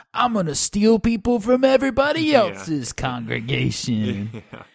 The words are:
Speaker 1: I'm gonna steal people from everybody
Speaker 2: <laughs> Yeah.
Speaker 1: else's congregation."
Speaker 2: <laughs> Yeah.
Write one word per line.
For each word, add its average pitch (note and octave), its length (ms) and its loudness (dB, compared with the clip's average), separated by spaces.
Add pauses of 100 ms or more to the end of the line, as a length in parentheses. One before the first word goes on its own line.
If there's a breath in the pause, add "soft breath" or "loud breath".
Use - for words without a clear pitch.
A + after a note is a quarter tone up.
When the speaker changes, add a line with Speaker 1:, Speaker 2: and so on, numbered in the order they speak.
(160 loud breath)
Speaker 1:
I'm A#3+ 180 0
gonna E3 220 -2
steal G#3+ 440 4
people A#3 400 0
from B3 240 2
everybody C4+ 580 2
Speaker 2:
<laughs> - 20 0
Yeah. D4+ 220 4
Speaker 1:
else's C#3 480 -6
congregation." A#2 1500 -4
Speaker 2:
<laughs> - 40 -20
Yeah. - 120 -16 (120)